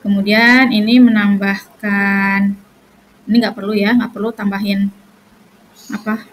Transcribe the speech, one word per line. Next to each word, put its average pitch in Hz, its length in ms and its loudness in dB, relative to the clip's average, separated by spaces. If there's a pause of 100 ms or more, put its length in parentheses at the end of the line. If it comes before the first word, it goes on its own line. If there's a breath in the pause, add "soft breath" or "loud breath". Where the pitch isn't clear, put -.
Kemudian 226 720 2
ini 220 240 2
menambahkan, 202 1400 0 (880)
ini 208 80 0
nggak 226 160 2
perlu 208 240 -6
ya, 202 160 2
nggak 240 240 0
perlu 220 160 -6
tambahin 202 560 -4 (1040)
apa 214 400 -8